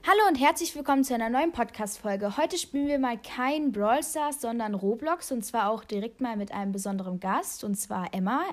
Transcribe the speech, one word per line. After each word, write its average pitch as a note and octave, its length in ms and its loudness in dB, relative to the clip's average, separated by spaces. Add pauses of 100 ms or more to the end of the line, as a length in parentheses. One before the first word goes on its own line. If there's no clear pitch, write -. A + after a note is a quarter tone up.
Hallo G4+ 220 8
und D#4+ 100 4
herzlich D#4 380 2
willkommen C#4 260 4
zu C4 100 0
einer A3+ 160 0
neuen D4 220 2
Podcast-Folge. G#3 840 -4
Heute D#4+ 200 0
spielen C#4+ 300 -2
wir C#4+ 120 2
mal B3 220 0
kein C#4 520 0
Brawl G#3+ 280 4
Stars, D4 380 -2
sondern A3+ 360 -2
Roblox A#3 580 -2
und A3+ 100 -4
zwar G#3 280 0
auch G#3+ 120 -2
direkt A3 380 -4
mal A#3 160 -2
mit G3+ 160 -4
einem G3 180 -2
besonderen F#3+ 480 -4
Gast G#3+ 460 -2
und G3+ 100 0
zwar F#3+ 380 -4
Emma. G#3+ 400 0